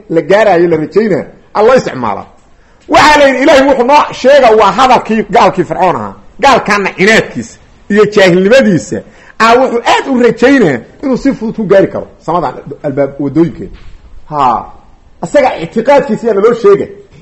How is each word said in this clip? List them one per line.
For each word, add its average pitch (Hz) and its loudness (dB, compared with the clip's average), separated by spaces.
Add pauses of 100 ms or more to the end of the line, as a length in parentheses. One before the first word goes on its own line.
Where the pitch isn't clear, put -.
(100)
la 165 0
gaaraayo 180 2
la 170 0
rajaynaya, 175 -2 (300)
aa 202 0
loo 247 4
isticmaalaa. 120 -4 (640)
Waxaa 302 2
la 285 4
yidhi, 254 0
Ilaahay 277 4
wuxuu 240 0
noo 294 4 (100)
sheega 262 4
waa 202 4
hadalkii 220 0
gaalkii 185 0
Fircoon 160 -2
ahaa. 104 -10 (260)
Gaalkaana 208 0
cinaadkiisa 180 -2 (320)
iyo 208 2
jaahilnimadiisa, 196 2 (420)
aa 226 4
wuxuu 240 0 (120)
aad - -2
u 247 0
rajaynaya 233 2 (220)
inuu 262 -2
si 269 -2
fudud 220 -8
ku 220 -6
gaari 180 2
karo 92 -10 (120)
samadan 160 -6 (280)
albaab 139 -4 (100)
waddooyinkeeda. 139 -4 (580)
Ha, 127 -2 (500)
asaga 254 0
ictiqaadkiisa 220 -2
yaa 220 -2
naloo 214 2
sheega. 196 2 (360)